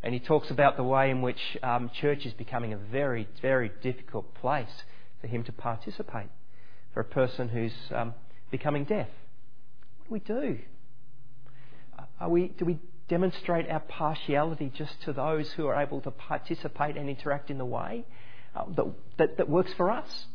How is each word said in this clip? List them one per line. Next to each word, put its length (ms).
And 100
he 60
talks 320
about 260
the 60
way 260
in 140
which, 400
um, 260
church 360
is 80
becoming 380
a 60
very, 500
very 300
difficult 540
place 480
for 80
him 180
to 60
participate, 800
for 60
a 60
person 440
who's, 240
um, 200
becoming 320
deaf. 240
What 160
do 120
we 60
do? 180
Are 100
we, 200
do 160
we 120
demonstrate 600
our 120
partiality 960
just 260
to 120
those 400
who 120
are 160
able 200
to 100
participate 840
and 140
interact 400
in 80
the 80
way, 400
uh, 100
that, 100
that, 200
that 120
works 240
for 160
us? 460